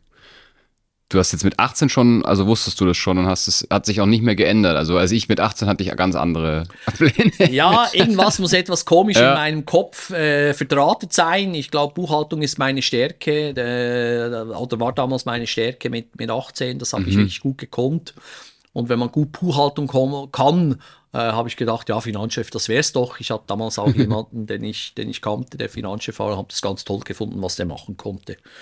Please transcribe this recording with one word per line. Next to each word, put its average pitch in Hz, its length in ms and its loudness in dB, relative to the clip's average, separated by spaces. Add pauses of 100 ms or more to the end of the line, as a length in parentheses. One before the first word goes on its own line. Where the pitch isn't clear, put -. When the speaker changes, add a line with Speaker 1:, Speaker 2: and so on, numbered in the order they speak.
(1080)
Speaker 1:
Du 92 100 4
hast 92 140 2
jetzt 80 100 -4
mit 98 160 2
achtzehn 131 280 2
schon, 120 380 4
also 98 220 2
wusstest 107 340 0
du 98 40 4
das 90 120 4
schon 92 220 0
und 90 80 2
hast 92 200 0
es, - 220 -2
hat 98 160 0
sich 107 160 0
auch 98 60 4
nicht 110 160 4
mehr 113 120 2
geändert. 92 400 4
Also 78 220 2
als 90 140 4
ich 113 180 0
mit 110 100 2
achtzehn 104 280 0
hatte 101 160 0
ich - 120 -4
ganz 92 200 2
andere 80 480 0 (180)
<laughs> - 160 -6
Pläne. 160 540 4
Speaker 2:
Ja, 190 420 4
irgendwas 196 460 2
muss 185 140 2
etwas 180 320 0
komisch 190 300 6
Speaker 1:
Ja. 123 140 8
Speaker 2:
in 139 80 4
meinem 151 300 -2
Kopf, - 420 0
äh, 147 460 2
verdrahtet 143 580 0
sein. 185 400 2
Ich 147 160 -8
glaub, 147 240 -2
Buchhaltung 151 480 -2
ist 143 160 -2
meine 135 240 0
Stärke, 151 680 0
äh, 120 1080 -2
oder 117 240 -4
war 120 140 0
damals 131 320 -2
meine 120 200 -4
Stärke 123 460 -4
mit, 117 260 -8
mit 113 140 -6
achtzehn. 127 480 -6
Das 127 120 -6
hab 101 100 -2
ich 90 120 0
Speaker 1:
Mhm. 101 60 4
Speaker 2:
wirklich 98 200 0
gut 135 200 -4
gekonnt. 135 560 -4 (580)
Und 120 160 -4
wenn 120 80 2
man 120 140 -2
gut 151 200 0
Buchhaltung 147 560 0
kom-, 139 440 0
kann, 147 500 4 (320)
äh, 127 60 -6
hab 117 280 0
ich 117 80 -8
gedacht, 113 320 -2
ja, 110 140 -2
Finanzchef, 110 480 -6
das - 180 -4
wär's 120 240 0
doch. 123 300 -2
Ich 117 100 -8
hatte 110 160 -6
damals 110 320 -4
auch 104 80 0
Speaker 1:
<laughs> 120 80 2
Speaker 2:
jemanden, 110 520 -2
den 107 180 -8
ich, - 300 -10
den 110 140 -8
ich - 120 -10
kannte, 120 360 -6
der 123 120 -6
Finanzchef 107 500 -10
war, 104 140 -2
und 95 40 -4
hab 98 120 -10
das - 120 -8
ganz 98 220 -4
toll 101 160 -6
gefunden, 98 420 -8
was 92 140 -6
der - 120 -6
machen 82 280 -10
konnte. - 400 -12 (260)